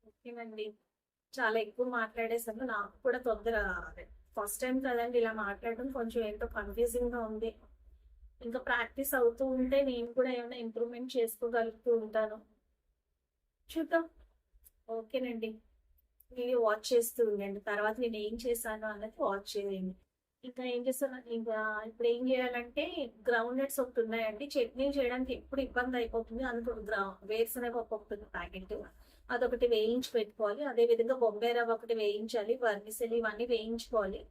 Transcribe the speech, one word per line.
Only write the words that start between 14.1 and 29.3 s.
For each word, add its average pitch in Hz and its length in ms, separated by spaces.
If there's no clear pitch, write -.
ఓకేనండి, 226 520
వీడియో 247 360
వాచ్ 214 240
చేస్తూ 233 300
ఉండండి, 202 380
తర్వాత 214 340
నేను 226 140
ఏం 220 80
చేశాను 226 460
అన్నది 214 340
వాచ్ 202 300
చేయండి. 190 400
ఇంకా 254 200
ఏం 240 140
చేస్తాను, 262 300
ఇంకా 220 200
ఇప్పుడు 233 240
ఏం 240 160
చేయాలంటే 254 560
గ్రౌండ్ 240 340
నట్స్ 277 220
ఒకటి 247 220
ఉన్నాయండి, 220 480
చట్నీ 254 340
చేయడానికి 254 420
ఎప్పుడు 277 280
ఇబ్బంది 247 340
అయిపోతుంది, 226 500
అందుకు 233 360
గ్రా-, 196 300
వేరుశనగ 233 480
పప్పు 226 180
ఒకటి 208 200
ఉంది 208 200
ప్యాకెట్, 185 360
అదొకటి 240 460